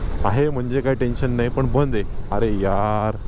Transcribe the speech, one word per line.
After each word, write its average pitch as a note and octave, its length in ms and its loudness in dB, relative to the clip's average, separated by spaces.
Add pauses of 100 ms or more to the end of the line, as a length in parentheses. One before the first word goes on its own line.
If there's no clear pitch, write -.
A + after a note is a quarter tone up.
(240)
आहे C3 260 2
म्हणजे B2+ 300 -2
काही C3 160 0
टेन्शन B2 340 0
नाही, A#2+ 180 0
पण C3 240 0
बंद C3+ 220 2
आहे. G#2 100 0 (280)
अरे G#2 280 2
यार, G#2+ 560 0 (120)